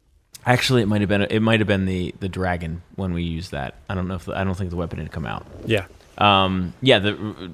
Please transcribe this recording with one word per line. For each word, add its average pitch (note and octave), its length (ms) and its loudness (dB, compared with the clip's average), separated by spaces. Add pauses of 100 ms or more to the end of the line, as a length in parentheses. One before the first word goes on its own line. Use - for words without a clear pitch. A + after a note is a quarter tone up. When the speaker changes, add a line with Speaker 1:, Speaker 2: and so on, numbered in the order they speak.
(460)
Speaker 1:
actually, B2 360 4
it G2 40 0
might G#2 140 2
have G2+ 80 2
been, G2+ 140 2
it G#2+ 180 0
might A2+ 200 4
have G#2 60 2
been F#2+ 200 2
the, F#2 340 -4
the G2 80 -4
Dragon F2 540 -4 (140)
when F#2+ 180 -4
we E2+ 80 -2
used E2 300 -6
that. C#2 220 -8 (140)
I G2 60 -6
don't F#2 120 -4
know F#2 80 -6
if F2+ 120 -10
the, - 120 -6
I F#2+ 60 -2
don't F#2+ 120 -2
think F#2 140 -6
the E2+ 60 -8
Weapon F2 220 -6
had D2+ 120 -10
come D2+ 160 -8
out. G#1+ 180 -8 (220)
Speaker 2:
Yeah. G#2 200 0 (320)
Speaker 1:
Um, F#2+ 540 4 (100)
yeah, B2 160 8
the, F#2+ 560 -2